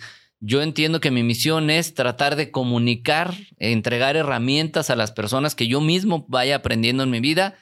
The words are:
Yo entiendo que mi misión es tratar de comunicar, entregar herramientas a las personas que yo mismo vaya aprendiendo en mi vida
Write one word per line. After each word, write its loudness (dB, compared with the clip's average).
Yo 0
entiendo 0
que 0
mi 2
misión 0
es 0
tratar 0
de -4
comunicar, 0
entregar 0
herramientas 0
a 2
las 0
personas -2
que 0
yo 2
mismo 2
vaya 0
aprendiendo 0
en 0
mi 0
vida 0